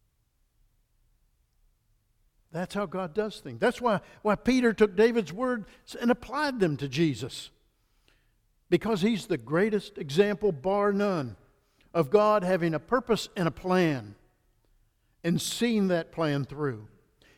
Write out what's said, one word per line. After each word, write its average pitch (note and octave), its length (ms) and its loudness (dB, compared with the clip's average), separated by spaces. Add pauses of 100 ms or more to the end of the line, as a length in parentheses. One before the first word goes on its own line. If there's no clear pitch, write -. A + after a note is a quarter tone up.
(2500)
That's F3 240 -8
how G3+ 120 -4
God F3+ 260 -8
does G#3 260 -4
things. A#2 220 -12
That's A#3 200 0
why, A3+ 200 2 (220)
why G#3 120 4
Peter B3 380 4
took G3+ 240 2
David's A3 360 4
words A#3+ 340 -4 (340)
and A#3+ 100 2
applied C4 480 -2
them E3 200 2
to C#3+ 100 -6
Jesus. B2+ 640 -2 (1200)
Because F#3+ 320 0
he's A3 240 0
the F3 100 -2
greatest F3+ 640 -2
example, G3+ 520 0
bar G3 420 0
none, F#3 440 -2 (560)
of D#3 180 0
God G#3 340 4
having E3+ 300 0
a D3 40 -2
purpose A#3+ 580 -2
and F3 120 0
a - 20 0
plan D3+ 640 0 (1120)
and E3 160 0
seeing A3 480 0
that E3+ 240 -2
plan D3 320 0
through, C3 420 -6 (520)